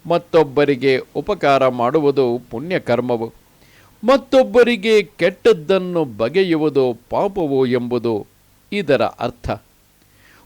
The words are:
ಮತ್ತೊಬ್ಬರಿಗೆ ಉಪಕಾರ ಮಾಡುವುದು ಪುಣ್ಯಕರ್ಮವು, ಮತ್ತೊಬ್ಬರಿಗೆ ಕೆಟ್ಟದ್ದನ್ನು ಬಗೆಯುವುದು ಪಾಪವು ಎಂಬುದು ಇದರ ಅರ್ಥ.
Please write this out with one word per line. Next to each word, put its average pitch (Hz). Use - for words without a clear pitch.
ಮತ್ತೊಬ್ಬರಿಗೆ 143
ಉಪಕಾರ 143
ಮಾಡುವುದು 127
ಪುಣ್ಯಕರ್ಮವು, 123
ಮತ್ತೊಬ್ಬರಿಗೆ 233
ಕೆಟ್ಟದ್ದನ್ನು 180
ಬಗೆಯುವುದು 139
ಪಾಪವು 147
ಎಂಬುದು 120
ಇದರ 143
ಅರ್ಥ. -